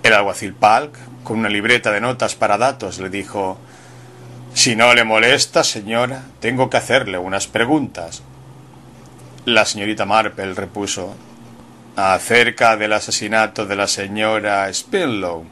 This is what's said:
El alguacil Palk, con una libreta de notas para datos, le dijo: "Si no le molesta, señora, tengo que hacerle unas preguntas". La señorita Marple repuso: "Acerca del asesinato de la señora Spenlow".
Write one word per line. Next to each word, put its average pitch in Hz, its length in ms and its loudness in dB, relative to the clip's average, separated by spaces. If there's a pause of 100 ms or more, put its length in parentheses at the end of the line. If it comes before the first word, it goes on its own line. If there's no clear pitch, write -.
El 113 100 4
alguacil 101 400 0
Palk, 120 420 2 (280)
con 110 160 -4
una 107 100 -2
libreta 110 420 0
de 104 100 0
notas 120 340 -2
para 101 220 0
datos, 110 420 -4
le 95 100 -8
dijo: 95 480 -6 (960)
"Si 117 220 2
no 120 180 6
le 120 100 6
molesta, 117 600 2
señora, 120 600 -4 (160)
tengo 127 300 0
que 123 80 0
hacerle 110 400 0
unas 95 300 -4
preguntas". 117 760 -2 (1200)
La 113 200 4
señorita 107 400 -4
Marple 104 480 -2
repuso: 98 600 -8 (800)
"Acerca 113 840 2
del 107 160 0
asesinato 107 720 -2
de 98 100 -4
la 101 120 0
señora 104 840 -2
Spenlow". 95 840 -4